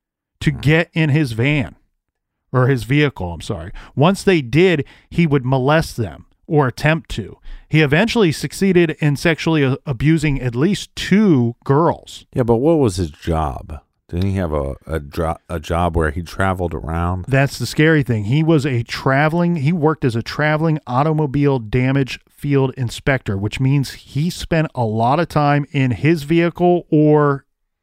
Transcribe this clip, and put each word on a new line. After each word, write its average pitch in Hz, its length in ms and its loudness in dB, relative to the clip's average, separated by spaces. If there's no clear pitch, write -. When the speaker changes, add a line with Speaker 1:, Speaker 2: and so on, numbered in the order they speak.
Speaker 1:
to 156 100 0
Speaker 2:
Hmm. 135 80 -4
Speaker 1:
get 160 340 2
in 160 160 0
his 139 240 0
van, 123 420 -2
or 127 140 4
his 127 180 0
vehicle, 127 480 -2
I'm 78 80 -12
sorry. 87 300 -10
Once 170 280 2
they 180 180 4
did, 143 440 2
he 175 180 0
would 139 180 0
molest 135 520 0
them 85 300 -8
or 147 200 2
attempt 151 440 -2
to. - 260 -10
He 156 140 2
eventually 170 500 2
succeeded 175 600 0
in 147 160 2
sexually 160 460 0
a-, 135 220 0
abusing 156 560 0
at 123 140 -4
least 170 400 -2
two 160 600 2
girls. - 680 0
Speaker 2:
Yeah, 131 100 0
but 117 140 2
what 156 220 2
was 110 160 2
his 87 160 -2
job? 73 720 -6
Didn't 92 220 -2
he 95 60 -2
have 90 140 -2
a, 69 240 -4
a 80 120 -4
dro-, 80 380 -6
a 85 120 -8
job 85 360 -2
where 80 160 0
he 82 120 -6
traveled 90 500 -4
around? 85 540 -4
Speaker 1:
That's 135 320 0
the 123 80 -6
scary 151 360 2
thing. 110 220 -2
He 139 180 2
was 156 220 2
a 123 180 -2
traveling, 156 760 0
he 143 140 0
worked 160 320 0
as 120 120 0
a 113 80 -4
traveling 151 640 -2
automobile 143 720 0
damage 127 680 -2
field 135 480 -2
inspector, 120 600 -2
which 101 220 -6
means 135 340 0
he - 380 -6
spent 160 440 -2
a 123 80 -2
lot 117 360 0
of 170 100 -2
time 143 420 2
in 131 200 0
his 147 320 0
vehicle 170 680 2
or 151 560 4